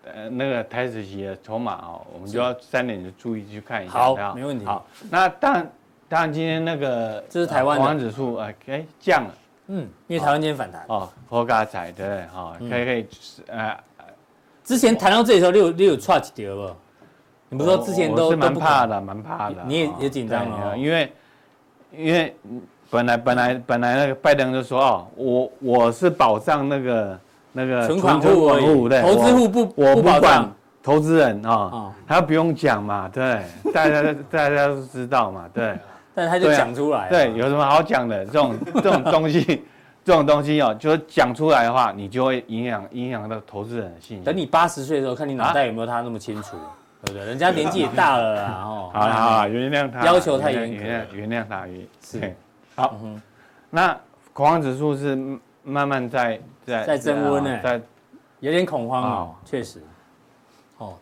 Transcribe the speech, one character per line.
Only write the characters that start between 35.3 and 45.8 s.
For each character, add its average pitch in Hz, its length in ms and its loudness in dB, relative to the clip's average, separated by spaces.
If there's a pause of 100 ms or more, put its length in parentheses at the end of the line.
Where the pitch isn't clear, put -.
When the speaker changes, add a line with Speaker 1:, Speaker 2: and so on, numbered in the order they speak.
Speaker 1:
嘛， 90 220 -14
对。 110 240 -4 (380)
Speaker 2:
但 170 140 -2
他 180 100 0
就 160 140 4
讲 127 220 2
出 143 160 -2
来 117 140 -2
了。 92 60 -6
Speaker 1:
对 165 160 4
啊， 117 60 0
对， 113 60 -4
有 127 100 0
什 143 60 0
么 147 100 2
好 147 160 4
讲 143 260 0
的？ 101 200 -4
这 113 60 -14
种， 135 220 2 (120)
<laughs> - 160 -12
这 196 80 4
种 135 140 2
东 160 260 2
西， 160 340 0 (400)
这 185 80 4
种 151 140 6
东 147 160 4
西 151 180 0
哦， 113 140 2
就 151 160 -2
是 160 160 2
讲 127 260 2
出 151 180 0
来 123 120 6
的 117 100 2
话， 120 220 2
你 98 140 -10
就 127 160 -2
会 127 240 0
影 113 200 -4
响， 104 220 -6
影 123 200 -8
响 107 180 -8
到 110 180 -8
投 104 180 -10
资 117 140 -8
人 107 60 -6 (100)
的 82 60 -20
信 110 160 -16
心。 92 80 -14
Speaker 2:
等 151 120 -2
你 175 80 -4
八 165 220 2
十 151 160 -8
岁 147 140 -4
的 139 60 0
时 131 60 -4
候， 127 60 -4
看 147 140 -8
你 139 60 -6
脑 127 180 -2
袋 139 140 2
有 117 60 -6
没 113 80 -8